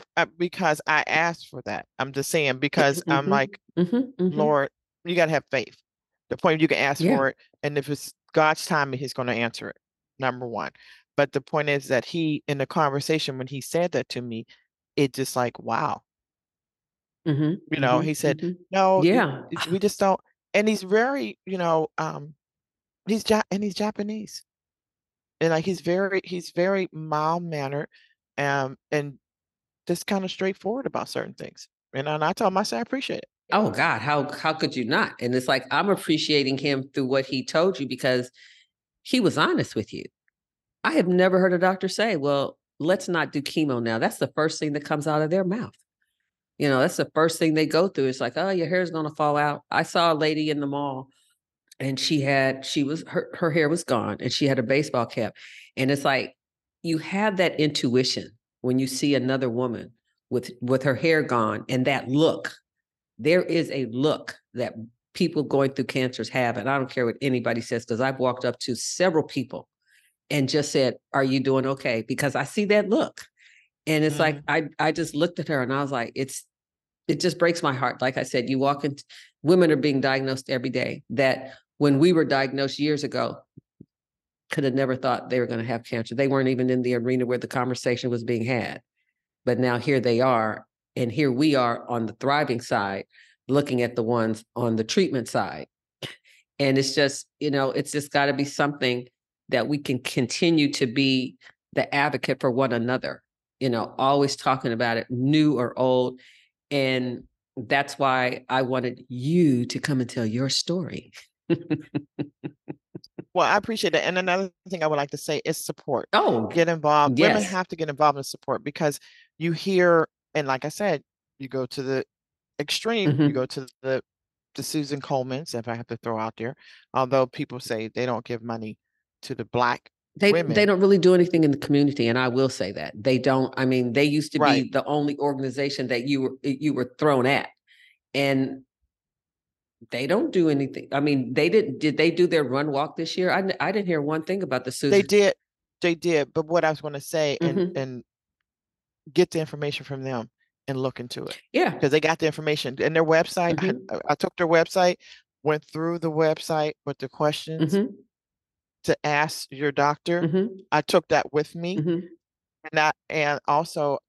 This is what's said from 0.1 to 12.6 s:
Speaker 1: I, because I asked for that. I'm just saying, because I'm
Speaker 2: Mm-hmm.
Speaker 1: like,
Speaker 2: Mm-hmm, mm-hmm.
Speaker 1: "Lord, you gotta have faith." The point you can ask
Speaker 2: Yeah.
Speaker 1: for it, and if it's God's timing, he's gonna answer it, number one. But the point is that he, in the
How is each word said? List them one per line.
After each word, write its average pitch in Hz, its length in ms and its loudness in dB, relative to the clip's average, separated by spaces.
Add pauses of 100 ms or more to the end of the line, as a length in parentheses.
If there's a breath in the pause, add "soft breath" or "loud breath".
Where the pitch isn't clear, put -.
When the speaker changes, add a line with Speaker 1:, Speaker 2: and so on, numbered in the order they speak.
Speaker 1:
I, 170 80 4
because 170 600 -2
I 151 200 2
asked 165 420 -2
for 131 160 -14
that. - 220 -8 (120)
I'm 135 120 -6
just 135 200 -4
saying, 139 280 0
because 143 500 2
I'm 143 180 2
Speaker 2:
Mm-hmm. - 20 0
Speaker 1:
like, 139 300 0 (180)
Speaker 2:
Mm-hmm, 240 460 0
mm-hmm. 185 140 2
Speaker 1:
"Lord, 151 320 2 (360)
you 170 100 -4
gotta 165 160 2
have 143 200 0
faith." - 260 -4 (520)
The 123 80 -6
point 160 240 2
you 160 80 6
can - 100 2
ask 139 240 0
Speaker 2:
Yeah. 165 40 2
Speaker 1:
for 139 220 2
it, - 80 -6 (260 soft breath)
and 147 140 -4
if 143 120 -4
it's - 240 -8 (200)
God's 156 320 2
timing, 139 340 0
he's 135 140 -10
gonna 123 200 -4
answer 113 360 -4
it, - 80 -16 (420)
number 123 280 -2
one. 98 240 -6 (460 loud breath)
But 143 160 2
the 139 80 -2
point 147 280 -2
is 139 200 -2
that 127 160 2
he, 156 420 -2
in 143 120 -2
the - 80 -2